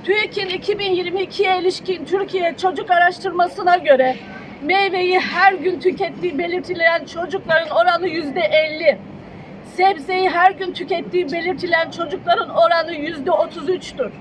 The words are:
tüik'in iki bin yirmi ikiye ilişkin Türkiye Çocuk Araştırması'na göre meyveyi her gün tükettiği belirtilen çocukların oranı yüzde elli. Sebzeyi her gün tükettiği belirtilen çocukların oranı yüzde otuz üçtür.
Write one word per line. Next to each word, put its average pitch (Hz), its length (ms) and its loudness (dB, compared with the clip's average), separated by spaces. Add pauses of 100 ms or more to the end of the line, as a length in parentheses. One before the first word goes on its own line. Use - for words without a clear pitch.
tüik'in 415 440 0
iki 381 320 -4
bin 392 120 0
yirmi 359 300 -2
ikiye 370 380 0
ilişkin 359 460 -2
Türkiye 370 520 -2
Çocuk 370 340 -2
Araştırması'na 349 840 2
göre 262 380 4 (460)
meyveyi 370 580 2
her 359 340 4
gün 330 260 -2
tükettiği 349 580 -2
belirtilen 339 680 0
çocukların 330 640 -2
oranı 349 380 2
yüzde 320 340 -4
elli. 311 560 2 (800)
Sebzeyi 370 540 2
her 349 220 4
gün 370 220 -6
tükettiği 349 580 -4
belirtilen 339 600 -2
çocukların 339 580 -2
oranı 339 440 2
yüzde 302 380 -4
otuz 311 380 -2
üçtür. 277 520 -4